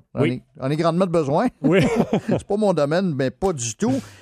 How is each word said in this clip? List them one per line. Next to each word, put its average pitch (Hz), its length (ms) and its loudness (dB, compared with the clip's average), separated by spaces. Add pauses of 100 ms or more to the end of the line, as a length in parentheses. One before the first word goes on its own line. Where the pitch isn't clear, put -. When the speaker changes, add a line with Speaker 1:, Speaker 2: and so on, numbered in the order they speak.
(140)
Speaker 1:
On 120 60 -4
Speaker 2:
Oui. 131 140 2
Speaker 1:
est, - 80 -10 (180)
on 131 100 -4
est 151 60 0
grandement 170 300 2
de 175 40 -4
besoin. 165 380 0 (140)
Speaker 2:
Oui. 170 180 4 (260)
Speaker 1:
<laughs> - 220 -4
C'est 180 180 -2
pas 202 120 -4
mon 202 160 2
domaine, 160 420 0
mais 131 140 0
pas 190 220 -2
du 117 240 -6
tout. 247 180 0 (280)